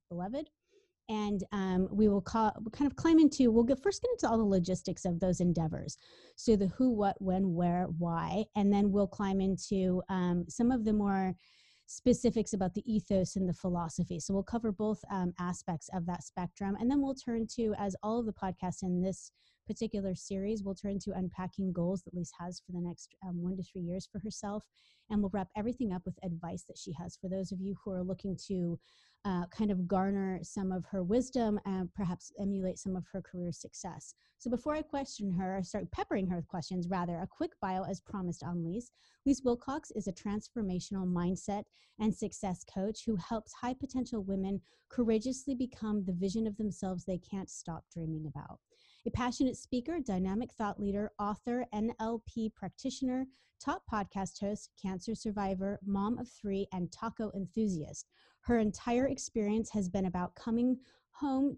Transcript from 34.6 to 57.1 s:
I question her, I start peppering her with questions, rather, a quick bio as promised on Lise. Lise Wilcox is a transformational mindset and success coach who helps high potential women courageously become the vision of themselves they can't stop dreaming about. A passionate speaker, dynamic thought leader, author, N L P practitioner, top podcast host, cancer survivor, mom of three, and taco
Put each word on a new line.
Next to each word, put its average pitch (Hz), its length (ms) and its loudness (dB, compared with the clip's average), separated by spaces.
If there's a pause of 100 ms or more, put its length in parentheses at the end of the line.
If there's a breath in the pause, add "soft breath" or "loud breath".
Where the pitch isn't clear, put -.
I 311 80 -2
question 269 480 -4
her, 185 260 0
I 190 60 0
start 180 300 -6
peppering 196 340 -2
her 175 100 0
with 170 120 -4
questions, 180 400 -4
rather, 175 300 -2
a 185 100 -6
quick - 240 -4 (100)
bio 185 220 -2
as 185 160 -4
promised 180 420 -6
on 170 220 -2
Lise. 190 260 -6 (340 soft breath)
Lise 269 200 4
Wilcox 254 480 -2
is 208 160 -6
a 185 40 0
transformational 196 920 -2
mindset 180 560 0 (380 soft breath)
and 214 120 4
success 196 520 -4
coach 202 420 -4
who 220 80 2
helps 214 380 -4
high 247 220 -4
potential 247 500 -4
women 190 360 0 (280 soft breath)
courageously 247 640 0
become 220 500 -2
the 185 80 -2
vision 196 360 0
of 202 80 -6
themselves 190 480 -4
they 185 140 -2
can't 190 300 -8
stop - 440 -10
dreaming 160 340 -4
about. - 320 -12 (460 soft breath)
A 233 60 -4
passionate 247 460 0
speaker, 262 420 -4
dynamic 190 540 -2
thought 208 280 -4
leader, 202 380 -2
author, 240 540 -2
N 214 260 0
L 226 260 -2
P 220 300 -4
practitioner, 254 720 -4 (340 soft breath)
top 302 220 -4 (100)
podcast 196 480 -4
host, 208 300 -4 (100)
cancer 190 340 -6
survivor, 196 720 -2
mom 202 340 0
of 233 100 -8
three, 196 440 -4
and 180 200 -2
taco 220 420 -6